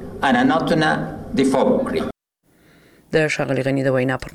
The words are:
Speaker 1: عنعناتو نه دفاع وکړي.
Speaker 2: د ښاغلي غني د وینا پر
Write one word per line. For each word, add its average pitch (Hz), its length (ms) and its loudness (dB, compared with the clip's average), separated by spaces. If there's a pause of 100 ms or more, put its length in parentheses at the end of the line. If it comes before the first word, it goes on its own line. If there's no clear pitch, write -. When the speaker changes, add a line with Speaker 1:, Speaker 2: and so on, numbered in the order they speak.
(220)
Speaker 1:
عنعناتو 143 520 2 (100)
نه 156 60 2 (520)
دفاع 127 220 2
وکړي. - 380 0 (1120)
Speaker 2:
د 156 200 2
ښاغلي 135 340 -2
غني 135 180 0
د 135 100 2
وینا 131 220 0
پر - 180 -12